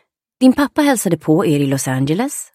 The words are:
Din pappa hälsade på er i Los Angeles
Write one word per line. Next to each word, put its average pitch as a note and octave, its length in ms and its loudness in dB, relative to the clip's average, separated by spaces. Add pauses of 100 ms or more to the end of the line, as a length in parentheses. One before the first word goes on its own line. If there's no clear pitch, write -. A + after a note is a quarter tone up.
(400)
Din B3+ 140 6
pappa C#4+ 280 -2
hälsade G#3+ 360 0
på D#3 280 0
er D3 140 0
i C#3+ 80 -2
Los C3+ 200 -4
Angeles D3 680 -4